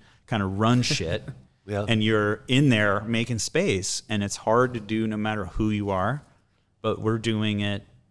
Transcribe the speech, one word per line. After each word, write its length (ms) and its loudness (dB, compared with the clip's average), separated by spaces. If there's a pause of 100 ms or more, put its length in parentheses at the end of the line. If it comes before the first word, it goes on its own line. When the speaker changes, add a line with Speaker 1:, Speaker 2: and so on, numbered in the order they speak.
(280)
Speaker 1:
kinda 180 0
run 360 2
Speaker 2:
<laughs> 140 0
Speaker 1:
shit. 280 -4 (420)
Speaker 2:
Yeah. 200 -2
Speaker 1:
And 160 2
you're 460 2
in 220 4
there 320 4
making 360 -2
space, 680 -2
and 160 0
it's 120 -6
hard 380 2
to 60 -4
do 260 -2
no 100 -4
matter 280 -4
who 260 -2
you 200 -2
are, 340 -2 (580)
but 180 -2
we're 180 0
doing 420 0
it 240 -4 (260)